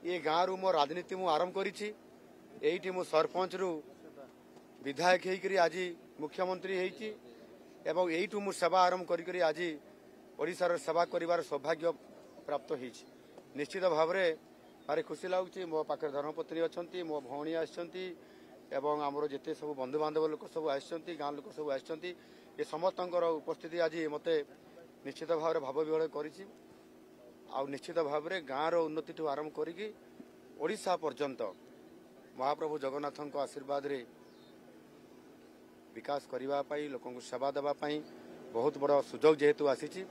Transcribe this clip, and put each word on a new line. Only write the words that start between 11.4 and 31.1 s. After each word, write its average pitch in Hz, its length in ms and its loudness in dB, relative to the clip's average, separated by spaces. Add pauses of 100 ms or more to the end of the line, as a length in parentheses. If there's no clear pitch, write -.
ସୌଭାଗ୍ୟ 151 360 0 (600)
ପ୍ରାପ୍ତ 143 240 -4 (100)
ହେଇଛି। 127 240 -12 (540)
ନିଶ୍ଚିତ 180 260 -4 (120)
ଭାବରେ 170 280 4 (640)
ଭାରି 151 220 0
ଖୁସି 160 240 -8
ଲାଗୁଛି। 185 280 -2 (120)
ମୋ 156 60 2 (120)
ପାଖରେ 147 260 -2
ଧର୍ମପତ୍ନୀ 156 520 -4
ଅଛନ୍ତି, 170 300 -8 (120)
ମୋ 151 120 -2
ଭଉଣୀ 143 300 -6 (100)
ଆସିଛନ୍ତି 170 420 -6 (720)
ଏବଂ 147 180 2 (140)
ଆମର 143 240 -2
ଯେତେ 139 280 -6
ସବୁ 151 200 -6
ବନ୍ଧୁବାନ୍ଧବ 151 520 0
ଲୋକ 151 120 -8 (100)
ସବୁ 156 200 -2
ଆସିଛନ୍ତି, 160 460 -6
ଗାଁ 143 160 -2
ଲୋକ 147 200 -12
ସବୁ 151 200 -4
ଆସିଛନ୍ତି, 160 340 -6 (500)
ଏ - 40 0
ସମସ୍ତଙ୍କର 175 600 0 (160)
ଉପସ୍ଥିତି 165 460 -6
ଆଜି 160 140 0 (140)
ମୋତେ 165 200 0 (720)
ନିଶ୍ଚିତ 156 240 -6 (100)
ଭାବରେ 160 260 2
ଭାବ 131 100 -2 (100)
ବିହ୍ୱଳ 156 180 2 (120)
କରିଛି। 151 280 -8 (1120)
ଆଉ 135 80 2 (100)
ନିଶ୍ଚିତ 160 240 -4 (120)
ଭାବରେ 151 260 -2 (160)
ଗାଁର 156 220 2 (140)
ଉନ୍ନତିଠୁ 160 340 -6 (100)
ଆରମ୍ଭ 151 260 -4
କରିକି 170 280 -4 (760)
ଓଡ଼ିଶା 190 300 0 (100)
ପର୍ଯ୍ୟନ୍ତ 139 380 -2 (1000)